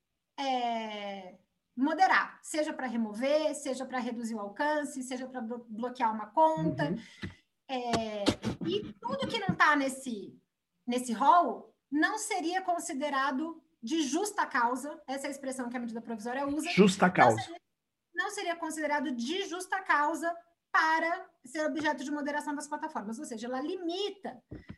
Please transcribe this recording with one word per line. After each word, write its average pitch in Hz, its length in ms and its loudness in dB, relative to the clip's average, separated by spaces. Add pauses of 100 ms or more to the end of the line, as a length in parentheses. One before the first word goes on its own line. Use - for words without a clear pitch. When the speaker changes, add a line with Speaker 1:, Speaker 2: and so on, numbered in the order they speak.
(380)
Speaker 1:
é, 220 1000 -4 (380)
moderar, 302 680 4
seja 311 300 -2
pra 262 140 -6
remover, 247 680 0
seja 262 300 -6
pra 254 140 -4
reduzir 233 360 -4
o 208 60 -6
alcance, 294 600 -2
seja 254 260 -8
pra 254 120 -10
blo-, 233 300 -8
bloquear 226 440 -2
uma 214 140 -6
conta. 320 640 4
Speaker 2:
Uhum. 175 80 -2 (720)
Speaker 1:
É, 226 540 -2 (420)
e 392 280 -4
tudo 523 340 -6
que 466 120 -4
não 370 140 0
tá 311 220 6
nesse, 262 580 -4 (520)
nesse 247 260 -2
rol 277 640 6 (160)
não 349 260 4
seria 359 440 -2
considerado 294 1000 -2 (220)
de 302 200 0
justa 330 420 0
causa, 254 600 0
essa 277 200 -6
é - 20 -6
a 285 40 -4
expressão 262 360 -6
que 247 80 -6
a 254 40 -6
medida 233 220 -8
provisória 240 460 -6
usa. 302 220 -2
Speaker 2:
Justa 185 380 6
Speaker 1:
Não 180 60 2
Speaker 2:
causa. 120 280 8
Speaker 1:
seria, 339 200 -10 (540)
não 392 160 0
seria 359 240 -2
considerado 302 560 -2
de 269 360 -2
justa 370 340 -4
causa 320 520 2 (380)
para 330 540 2 (200)
ser 311 200 -2
objeto 294 400 0
de 294 60 -6
moderação 294 440 -2
das 294 140 -6
plataformas, 269 500 -6
ou 302 60 -10
seja, 233 220 -8
ela 262 120 -4
limita 359 840 -6 (360)